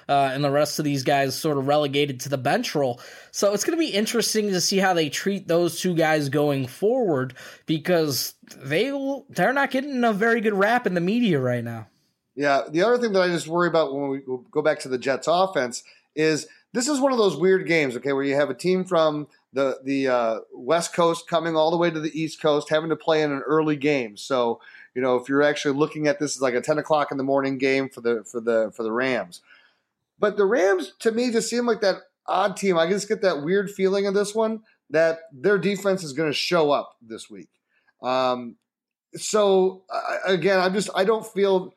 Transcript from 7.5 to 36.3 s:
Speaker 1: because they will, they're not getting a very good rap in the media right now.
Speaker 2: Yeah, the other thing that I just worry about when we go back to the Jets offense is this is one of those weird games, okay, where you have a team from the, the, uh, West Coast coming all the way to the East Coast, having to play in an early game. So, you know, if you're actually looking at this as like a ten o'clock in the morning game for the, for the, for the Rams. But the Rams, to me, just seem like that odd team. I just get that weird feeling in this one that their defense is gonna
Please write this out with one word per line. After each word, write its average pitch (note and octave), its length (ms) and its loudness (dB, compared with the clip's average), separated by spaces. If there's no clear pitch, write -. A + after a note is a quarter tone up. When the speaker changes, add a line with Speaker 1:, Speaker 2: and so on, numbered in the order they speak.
Speaker 1:
because D#3+ 680 -2
they D#3+ 340 -2
will, C#4 380 -6
they're G3+ 240 0
not C#4 160 0
getting C4 340 -2
a A3+ 80 4
very A3+ 300 2
good G#3 120 0
rap A3 320 2
in F#3 60 0
the F3 80 0
media F#3+ 400 2
right B2 240 -2
now. A2+ 240 -12
Speaker 2:
Yeah, C#3 340 2
the D#3 140 0
other A#3+ 160 2
thing A#3 160 -2
that F#3 80 4
I F3+ 60 2
just E3 200 -2
worry F3 200 2
about D#3 260 2
when C#3 160 -4
we C3+ 100 -4
go D3+ 100 -2
back D3 200 2
to - 80 -12
the B2+ 100 -2
Jets B2+ 280 -2
offense D#3+ 560 0
is D#3 320 0
this A#3+ 160 0
is D4 100 0
one C4 140 2
of B3 60 0
those F#3+ 180 2
weird F3+ 320 2
games, D3 280 0
okay, C#3 160 -4
where C3+ 120 -2
you C#3 100 0
have C#3 160 0
a C3 40 -4
team F#3 300 -2
from D#3 440 0
the, C3 320 -2
the, C3+ 240 0
uh, A#2 300 0
West D#3 400 -2
Coast E3+ 360 0
coming E3 260 -2
all D#3 160 4
the F3 60 0
way E3+ 120 2
to D#3+ 120 -4
the D#3 200 -6
East D#3 220 -8
Coast, D3 260 2
having D#3+ 220 0
to D#3 60 0
play D#3 260 2
in D3 80 0
an C#3 160 -4
early D#3 300 2
game. C3 400 -2
So, A#2+ 440 -2
you B2+ 40 -4
know, B2+ 140 2
if B2 140 -2
you're C#3 160 4
actually D3 340 0
looking D3+ 300 0
at C#3+ 100 0
this D3 160 -4
as B2+ 80 -6
like B2+ 120 0
a B2 60 2
ten D3+ 180 0
o'clock D3 340 0
in D3 40 -6
the C3+ 60 -4
morning C3+ 360 0
game C3+ 300 0
for B2+ 120 -16
the, A#2 240 -2
for - 160 -8
the, A2+ 340 0
for - 80 -8
the A2 80 -4
Rams. A#2 500 -4
But G3+ 180 0
the G3+ 80 2
Rams, A#3+ 560 2
to A3 120 0
me, B3 180 0
just A3 180 0
seem A#3+ 180 -2
like A3+ 160 0
that F#3 160 2
odd F#3 300 0
team. F#3+ 200 2
I E3 120 2
just G3 200 -2
get G3+ 140 -4
that D#3 220 0
weird F#3+ 260 0
feeling G3 360 0
in G3 80 -2
this G3+ 200 0
one A3 280 -2
that D#3+ 300 2
their F3+ 260 2
defense F#3+ 440 0
is D3 100 -10
gonna D3 200 0